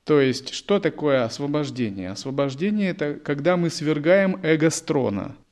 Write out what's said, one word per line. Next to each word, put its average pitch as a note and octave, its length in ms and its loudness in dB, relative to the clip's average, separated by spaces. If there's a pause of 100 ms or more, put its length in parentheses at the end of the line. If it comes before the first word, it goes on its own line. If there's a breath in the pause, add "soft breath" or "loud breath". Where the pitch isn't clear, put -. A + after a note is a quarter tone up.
То D3+ 180 4
есть, C3 320 0
что - 260 0
такое C#3+ 460 0
освобождение? A#2+ 880 -4
Освобождение — C#3 800 -2
это D3 240 -4
когда D3+ 420 0
мы E3+ 120 0
свергаем D#3+ 720 2
эго D#3+ 280 4
с - 120 -2
трона. G#2 540 -2 (160)